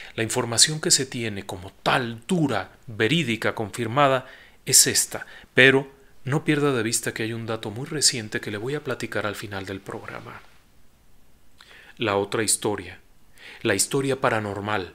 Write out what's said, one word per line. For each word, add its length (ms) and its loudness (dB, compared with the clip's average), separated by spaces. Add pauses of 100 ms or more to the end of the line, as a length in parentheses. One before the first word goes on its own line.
(140)
La 100 -2
información 560 2
que 120 0
se 160 2
tiene 380 -6
como 360 -12
tal, 460 0
dura, 440 0 (140)
verídica, 680 0
confirmada, 720 2 (380)
es 200 6
esta, 400 -2 (300)
pero 360 8 (340)
no 200 -2
pierda 280 2
de 100 0
vista 300 -2
que 100 -4
hay 100 -4
un 140 -8
dato 240 -6
muy 160 -10
reciente 520 -2
que 120 -8
le 60 -6
voy 180 -6
a 80 -8
platicar 420 -4
al 100 -2
final 300 -10
del 160 -8
programa. 600 -14 (1600)
La 200 0
otra 260 0
historia, 560 -2 (640)
la 140 2
historia 460 0
paranormal, 720 -2